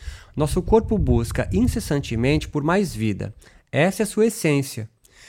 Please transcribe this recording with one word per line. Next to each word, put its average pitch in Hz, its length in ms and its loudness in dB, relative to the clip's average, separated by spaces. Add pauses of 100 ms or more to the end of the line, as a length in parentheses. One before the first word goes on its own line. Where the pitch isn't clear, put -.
(340)
Nosso 151 280 0
corpo 220 340 2
busca 123 560 0
incessantemente 143 960 0
por 143 160 -4
mais 170 320 0
vida. 104 380 -4 (360)
Essa 180 300 2
é 220 40 0
a - 20 -4
sua 214 180 0
essência. 139 640 0 (400)